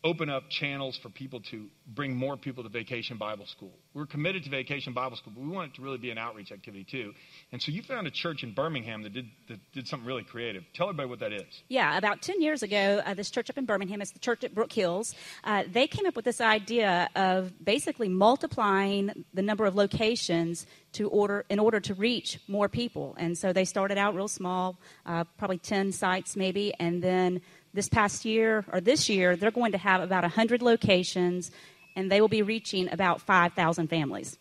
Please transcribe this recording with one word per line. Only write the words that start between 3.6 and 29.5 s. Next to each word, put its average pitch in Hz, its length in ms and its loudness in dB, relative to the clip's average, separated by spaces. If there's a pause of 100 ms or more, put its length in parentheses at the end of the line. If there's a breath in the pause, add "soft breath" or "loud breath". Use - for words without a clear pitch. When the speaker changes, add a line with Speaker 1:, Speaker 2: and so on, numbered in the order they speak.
Speaker 1:
We're 147 100 -8
committed 156 400 -4
to 139 60 -12
Vacation 135 420 -6
Bible 123 240 -4
School, - 180 -16
but 123 80 -14
we 143 60 -8
want 170 240 -8
it - 40 -20
to 127 60 -16
really 135 140 -8
be 117 140 -8
an 113 80 -8
outreach 110 340 -10
activity 98 320 -16
too. 110 300 -10 (360 loud breath)
And 120 120 -10
so 151 100 -6
you 196 100 -6
found 233 240 -8
a 131 40 -4
church 160 320 -6
in 117 100 -10
Birmingham 117 520 -4
that 104 100 -12
did, 123 160 -10 (180)
that 110 100 -14 (140)
did 131 160 -10
something 120 180 -10
really 127 160 -6
creative. 117 420 -8 (100)
Tell 185 160 -2
everybody 143 180 -6
what 120 120 -10
that 107 120 -4
is. 98 140 -8 (220)
Speaker 2:
Yeah, 190 280 2
about - 240 0
ten 403 220 -2
years 302 200 0
ago, 202 440 2
uh, 196 80 -4
this 190 160 -8
church - 180 -4
up - 80 -8
in 269 80 -4
Birmingham, 202 380 -2
it's 196 80 -8
the - 80 -20
church 240 260 -2
at 220 100 -8
Brook 208 160 0
Hills, 190 440 0 (300 loud breath)
uh, 208 220 2
they 233 200 4
came - 180 -4
up 359 100 2
with 233 120 -4
this 240 160 0
idea 214 720 4
of 185 480 2
basically 233 460 0
multiplying 202 1200 4
the 190 100 -2
number 208 220 0
of 190 100 4
locations 196 920 2 (260 loud breath)
to 208 160 -2
order, 202 400 2
in 202 100 2
order 214 220 4
to 202 140 -4
reach 220 440 -2 (100)
more 202 200 2
people. 233 500 -4
And 170 180 -2
so 185 180 0
they 185 100 4
started 196 320 0
out 202 180 2
real 196 140 -2
small, 185 500 -4 (280 loud breath)
uh, 170 180 -2 (140)
probably 190 200 -2
ten 196 320 0
sites 185 460 0
maybe, 196 420 0
and 170 240 0
then 180 380 2 (320 loud breath)
this 196 160 -2
past 214 380 2
year, 220 460 2
or 180 80 2
this 247 280 4
year, 180 280 4
they're 208 140 2